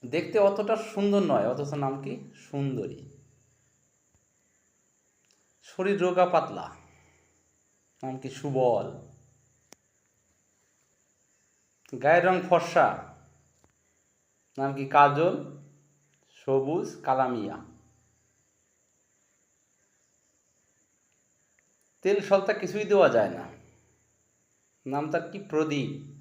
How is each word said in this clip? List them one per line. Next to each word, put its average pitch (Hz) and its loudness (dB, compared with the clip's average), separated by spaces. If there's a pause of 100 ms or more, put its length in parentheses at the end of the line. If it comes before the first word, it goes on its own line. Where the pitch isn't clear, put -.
দেখতে 170 -2
অতটা 202 2
সুন্দর 202 0
নয়, 127 2
অথচ 143 -4
নাম 139 -4
কি? 135 -12
সুন্দরী। 123 -6 (2500)
শরীর 185 -2
রোগা 180 4
পাতলা, 120 -2 (1300)
নাম 131 -8
কি? 131 -10
সুবল। 131 -2 (3000)
গায়ের 170 4
রং 185 2
ফর্সা, 170 2 (1400)
নাম 139 -2
কি? 135 -6
কাজল, 143 4 (720)
সবুজ, 135 -2
কালামিয়া। 123 -2 (4000)
তেল 202 2
সলতা 196 2
কিছুই 208 -4
দেওয়া 190 6
যায় 110 2
না, 85 -12 (1400)
নাম 143 -6
তার 165 -4
কি? - -12
প্রদীপ। 151 -4